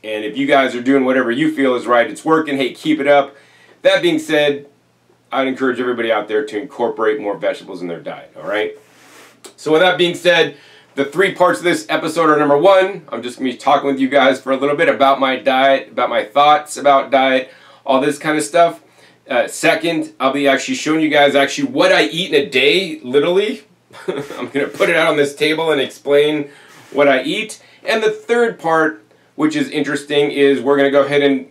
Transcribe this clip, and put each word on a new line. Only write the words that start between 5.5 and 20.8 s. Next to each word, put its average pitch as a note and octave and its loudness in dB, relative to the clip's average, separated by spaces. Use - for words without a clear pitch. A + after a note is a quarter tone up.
everybody A#2 -2
out G#2+ -2
there G#2+ 0
to G#2 -8
incorporate A2 -4
more G#2 -6
vegetables F#2+ -8
in F2 -8
their E2 -10
diet, D2 -16
all - -16
right? G#2+ -6
So - -4
with D#3 4
that F3+ 2
being F3 0
said, D#3+ 0
the C#3 -2
three F#3+ -2
parts - 2
of D#3+ -12
this E3 -2
episode D#3+ -2
are, D3 4
number C#3+ 2
one, F#3+ 2
I'm A2+ -10
just B2 -12
gonna C3 -4
be A#2+ -10
talking C#3 0
with C#3 -2
you C3 0
guys C3+ 2
for C3+ -4
a C3 -2
little C#3+ -2
bit C#3 2
about C3+ 2
my C3 0
diet, C3+ 2
about - -4
my A#2 0
thoughts D3 2
about C#3 2
diet, C3 2
all C3 2
this C#3+ -2
kind D3+ -4
of D3 -2
stuff. E3+ 0
Uh, A#2+ 0
second, D#3+ -2
I'll C3+ 0
be C#3+ 0
actually C3+ 0
showing D#3 -2